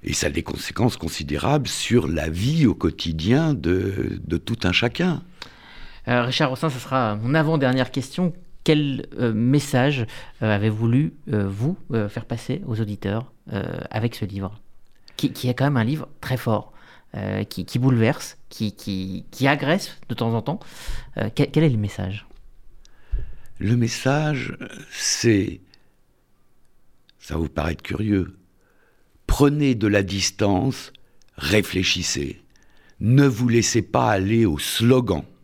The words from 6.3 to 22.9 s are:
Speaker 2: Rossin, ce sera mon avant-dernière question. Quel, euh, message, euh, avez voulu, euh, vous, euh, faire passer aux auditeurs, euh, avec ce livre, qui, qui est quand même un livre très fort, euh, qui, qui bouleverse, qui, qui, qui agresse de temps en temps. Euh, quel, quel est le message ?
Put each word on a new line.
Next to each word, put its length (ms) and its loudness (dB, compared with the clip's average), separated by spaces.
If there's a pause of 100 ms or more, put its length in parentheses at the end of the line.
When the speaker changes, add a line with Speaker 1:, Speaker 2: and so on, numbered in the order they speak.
Speaker 2:
Rossin, 180 -2
ce 100 -4
sera 380 0
mon 180 0
avant-dernière 560 2
question. 440 -2 (300)
Quel, 420 2 (120)
euh, 140 2
message, 760 2 (360)
euh, 120 2
avez 140 2
voulu, 460 2 (180)
euh, 160 2
vous, 300 -2 (160)
euh, 160 0
faire 160 -8
passer 400 -6
aux 160 -4
auditeurs, 500 -4 (220)
euh, 80 -2 (280)
avec 240 -2
ce 120 -6
livre, 340 -8 (560)
qui, 160 0
qui 160 -4
est 60 0
quand 100 0
même 140 2
un 60 2
livre 220 -2 (140)
très 160 -2
fort, 380 -2 (420)
euh, 280 -4
qui, 200 -8
qui 140 -4
bouleverse, 580 2 (140)
qui, 260 -6
qui, 540 -6
qui 180 0
agresse 480 0 (140)
de 40 -4
temps 200 0
en 80 0
temps. 180 -6 (560)
Euh, 180 -2
quel, 160 2
quel 140 4
est 60 6
le 80 2
message ? 480 -6 (1300)